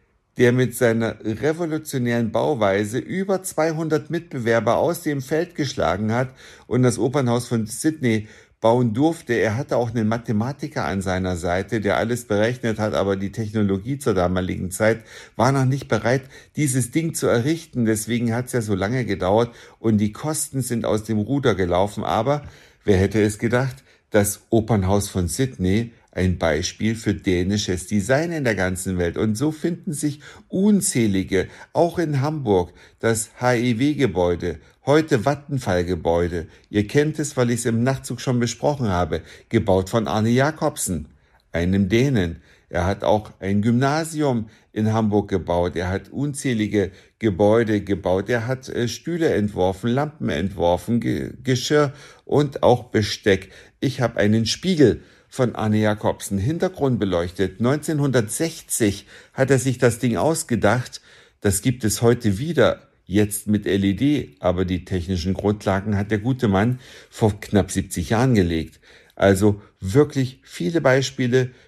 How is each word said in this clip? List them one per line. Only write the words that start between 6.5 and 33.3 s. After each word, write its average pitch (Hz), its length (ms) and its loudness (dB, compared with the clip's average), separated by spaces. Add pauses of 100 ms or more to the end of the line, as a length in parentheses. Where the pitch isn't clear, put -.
und 127 160 0
das 120 160 2
Opernhaus 120 480 0
von 113 200 -2
Sydney 113 600 -2 (320)
bauen 117 360 4
durfte. 151 400 0
Er 107 220 2
hatte 139 200 -2
auch 117 180 0
einen 110 140 0
Mathematiker 117 760 -4
an 95 160 -2
seiner 92 340 -2
Seite, 92 460 -2
der 95 160 2
alles 117 260 -2
berechnet 110 540 0
hat, 107 160 -2
aber 98 200 0
die 98 160 -4
Technologie 104 680 -2
zur 117 160 -2
damaligen 92 560 -2
Zeit 113 340 0 (320)
war 123 160 2
noch 135 140 2
nicht 135 220 -2
bereit, 117 340 0 (340)
dieses 131 340 0
Ding 160 220 -2
zu - 140 -4
errichten. 120 580 0
Deswegen 113 500 0
hat's 123 180 -4
ja 120 100 -2
so 104 120 -2
lange 107 300 -2
gedauert 101 460 2 (280)
und 110 200 2
die 101 140 0
Kosten 151 500 -6
sind 117 240 -4
aus 104 180 0
dem 110 140 -2
Ruder 127 360 0
gelaufen. 90 480 0
Aber 131 420 0 (380)
wer 104 140 2
hätte 107 240 2
es 107 180 2
gedacht, 123 460 -2 (240)
das - 400 0
Opernhaus 104 640 2
von 90 180 -2
Sydney 117 640 -2 (180)
ein 90 280 0
Beispiel 87 560 -2
für 110 180 -2
dänisches 92 760 -2
Design 131 440 0
in 156 120 -4
der 117 100 2
ganzen 92 420 -2
Welt. 87 220 -2
Und 107 180 0
so 147 160 0
finden 170 400 -6
sich 147 280 -4 (280)
unzählige, 113 1000 2 (260)
auch 165 240 2
in 147 240 0
Hamburg, 120 500 0 (280)
das 113 380 -2